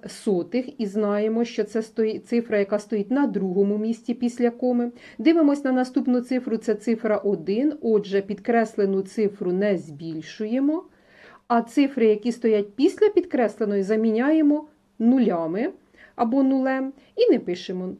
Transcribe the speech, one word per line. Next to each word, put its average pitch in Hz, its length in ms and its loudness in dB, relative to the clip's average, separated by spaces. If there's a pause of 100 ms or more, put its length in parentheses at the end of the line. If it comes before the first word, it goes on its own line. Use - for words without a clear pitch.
сотих 220 760 -4
і 214 40 -4
знаємо, 214 600 0
що 226 180 -4
це 226 180 -4
стої-, 220 380 -2
цифра, 226 400 -2
яка 202 200 0
стоїть 208 320 -4
на 277 160 2
другому 196 500 0
місці 226 360 -4
після 240 360 0
коми. 240 420 -2 (260)
Дивимось 285 460 4
на 262 80 0
наступну 254 500 0
цифру, 247 360 -4
це 220 180 -2
цифра 220 420 -2
один. 202 640 0
Отже, 196 400 0
підкреслену 208 800 0
цифру 196 500 -4
не 196 260 0
збільшуємо, 170 1080 -4 (640)
а 233 140 2
цифри, 269 440 0
які 214 260 2
стоять 214 440 0
після 392 340 4
підкресленої, 220 760 0
заміняємо 254 840 2 (320)
нулями 214 720 2 (460)
або 240 280 2
нулем 262 500 0 (220)
і 466 160 4
не 247 80 4
пишемо 180 500 -6 (100)